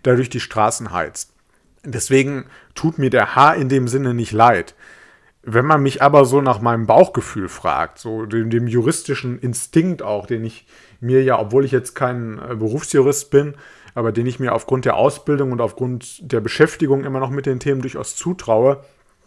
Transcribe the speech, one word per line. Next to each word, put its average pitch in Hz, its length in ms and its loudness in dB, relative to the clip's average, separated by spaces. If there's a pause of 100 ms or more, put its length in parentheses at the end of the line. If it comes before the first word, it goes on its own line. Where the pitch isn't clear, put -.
da 123 140 2
durch 127 160 0
die 123 80 -6
Straßen 110 520 -2
heizt. 85 400 -6 (520)
Deswegen 131 600 -2 (280)
tut 160 240 -2
mir 131 140 0
der 110 240 2
H 143 180 6
in 135 160 -2
dem 131 180 2
Sinne 127 280 -2
nicht 117 160 -4
leid. 107 420 4 (720)
Wenn 120 240 0
man 151 160 4
mich 135 180 0
aber 143 240 6
so 135 160 2
nach 127 180 0
meinem 117 280 0
Bauchgefühl 110 640 2
fragt, 80 500 -6
so 110 260 -8
dem, 113 240 -2
dem 117 160 0
juristischen 123 720 -2
Instinkt 160 640 -2
auch, 101 240 -6
den 113 180 -6
ich - 220 -12 (340)
mir 127 220 4
ja, 127 160 2
obwohl 113 280 2
ich 127 60 -4
jetzt 123 220 -2
kein, 120 460 -6
äh, 120 160 -12
Berufsjurist 131 760 0
bin, 143 240 2 (420)
aber 113 160 -2
den 117 140 -2
ich 127 140 -6
mir 123 160 -2
aufgrund 127 300 -2
der 123 100 2
Ausbildung 139 560 0
und 120 100 -4
aufgrund 123 680 -8
der 117 80 0
Beschäftigung 139 640 0
immer 131 160 -6
noch 131 100 -4
mit 139 160 -6
den 127 140 -2
Themen 135 220 -2
durchaus - 340 -10
zutraue, 139 680 0 (440)